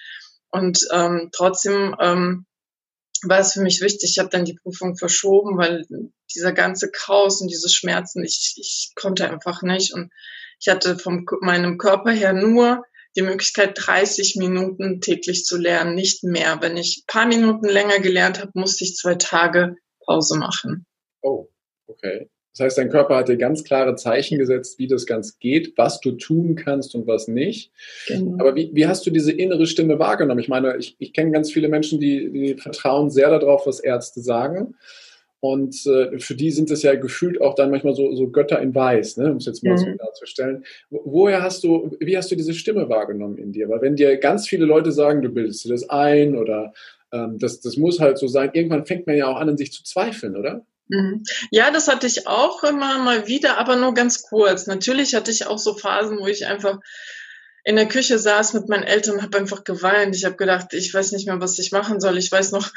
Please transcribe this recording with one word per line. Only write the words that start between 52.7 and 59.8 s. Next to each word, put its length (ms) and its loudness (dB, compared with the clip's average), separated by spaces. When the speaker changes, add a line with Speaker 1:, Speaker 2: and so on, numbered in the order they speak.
Speaker 1:
mal 280 0
wieder, 320 0
aber 180 2
nur 180 2
ganz 280 0
kurz. 440 2
Natürlich 480 -2
hatte 160 -2
ich 160 -4
auch 120 -4
so 180 -2
Phasen, 420 -2
wo 80 -6
ich 200 -4
einfach 320 -2
in 120 2
der 100 4
Küche 320 0
saß 360 2
mit 140 -4
meinen 140 0
Eltern 340 0
und 60 -4
hab 140 -8
einfach 260 -2
geweint. 540 0